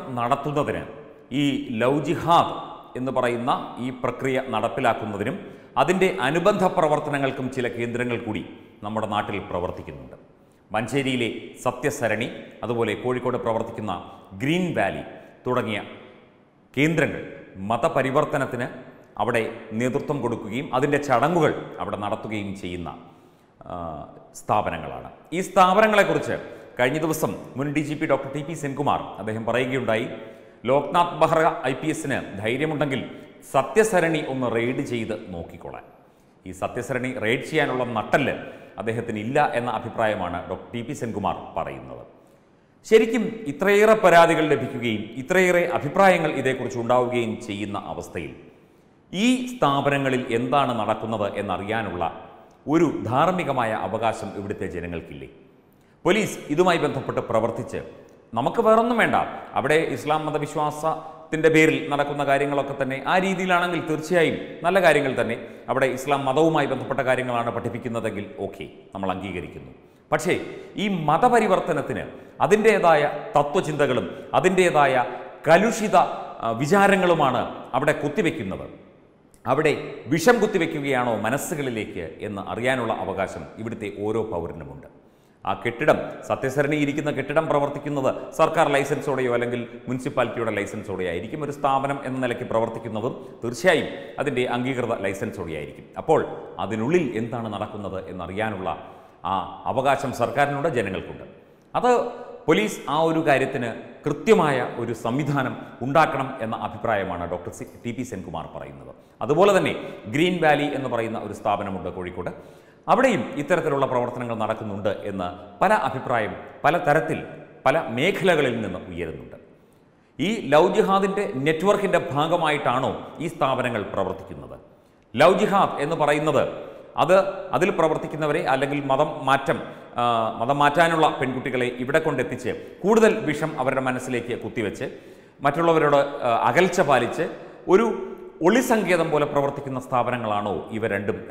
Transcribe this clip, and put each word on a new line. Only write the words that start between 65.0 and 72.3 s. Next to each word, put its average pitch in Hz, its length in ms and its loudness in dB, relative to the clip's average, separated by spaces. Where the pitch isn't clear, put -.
തന്നെ. 113 160 -2
അവിടെ 131 180 2
ഇസ്ലാം 139 300 0
മതവുമായി 147 440 4
ബന്ധപ്പെട്ട 123 280 -4
കാര്യങ്ങളാണ് 120 460 0
പഠിപ്പിക്കുന്നതെങ്കിൽ 113 720 -4
ഓക്കെ, 85 200 -12
നമ്മൾ 95 200 -4
അംഗീകരിക്കുന്നു. 90 580 -10
പക്ഷേ 160 220 0
ഈ 202 40 0
മതപരിവർത്തനത്തിന് 175 960 2